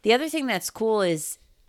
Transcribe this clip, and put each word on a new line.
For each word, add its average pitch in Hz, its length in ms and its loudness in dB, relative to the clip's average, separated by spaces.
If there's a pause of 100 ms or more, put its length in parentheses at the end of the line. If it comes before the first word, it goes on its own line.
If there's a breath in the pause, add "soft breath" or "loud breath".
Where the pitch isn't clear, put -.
The 214 120 4
other 269 160 2
thing 294 180 -2
that's 196 240 -4
cool 220 300 0
is, 170 360 -2 (320)